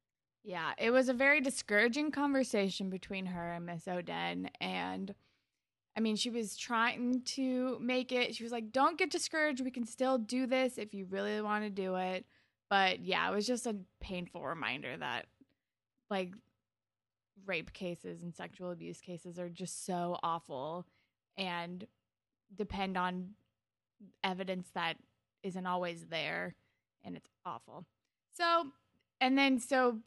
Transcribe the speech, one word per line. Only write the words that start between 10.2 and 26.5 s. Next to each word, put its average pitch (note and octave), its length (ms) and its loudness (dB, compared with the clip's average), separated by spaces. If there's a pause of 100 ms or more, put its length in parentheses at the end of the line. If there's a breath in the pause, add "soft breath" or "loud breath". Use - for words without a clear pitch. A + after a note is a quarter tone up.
this B3+ 300 2
if G#3 160 -8
you G3 120 -6
really G3+ 360 -2
want G#3+ 240 0
to G#3 40 -2
do F#3+ 260 -2
it." F#3 300 -2 (440)
But, F#3+ 320 6
yeah, F3 280 2
it F#3+ 60 2
was G#3 100 2
just B3 220 -2
a G#3+ 80 -2 (240)
painful F3 420 -8
reminder C3+ 540 -2
that, B2+ 300 -4 (840)
like, F#3+ 240 -2 (1120)
rape F3 280 -4
cases F3 500 -6
and E3+ 100 -8
sexual F3+ 380 -8
abuse E3+ 300 -10
cases F3 380 -12
are F3 100 -6
just F3 360 -8
so F3 380 0
awful E3 600 -4 (500)
and F3+ 500 -4 (720)
depend F#3+ 420 -2
on F3+ 340 -2 (920)
evidence F#3 500 -2
that E3 240 0 (460)
isn't F#3 220 -4
always F3+ 420 -2
there, E3 480 -2 (480)